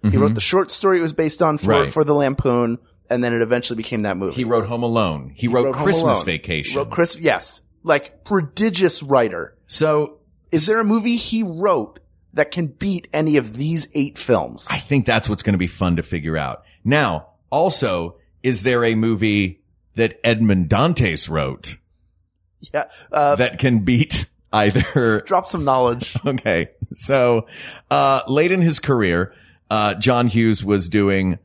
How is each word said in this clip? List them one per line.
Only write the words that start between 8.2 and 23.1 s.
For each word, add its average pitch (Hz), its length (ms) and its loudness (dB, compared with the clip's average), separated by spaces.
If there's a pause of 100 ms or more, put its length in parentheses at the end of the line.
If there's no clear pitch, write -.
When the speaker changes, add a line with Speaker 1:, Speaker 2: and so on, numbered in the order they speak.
Speaker 1:
prodigious 185 760 0
writer. 117 540 0 (120)
Speaker 2:
So 151 500 -2 (340)
Speaker 1:
Is 156 160 0
there 220 120 2
a 226 40 0
movie 220 320 2
he 220 280 -4
wrote 170 560 -2 (340)
that 147 180 0
can 170 160 -4
beat 185 460 -6
any 151 240 2
of 110 180 -2
these 151 380 -4
eight 143 240 -4
films? 76 520 -2
Speaker 2:
I - 100 -4
think 139 260 0
that's 110 240 0
what's 104 140 -4
gonna 101 140 0
be 90 100 -2
fun 87 300 -2
to 82 60 -4
figure 80 340 -6
out. 67 260 -8 (200)
Now, 113 440 0 (220)
also, 101 680 -2 (260)
is 120 200 -2
there 120 220 2
a 113 100 2
movie 104 680 0 (340)
that 113 280 0
Edmond 107 460 2
Dantes 113 580 0
wrote 71 500 -6 (960)
Speaker 1:
Yeah, 147 120 -2 (260)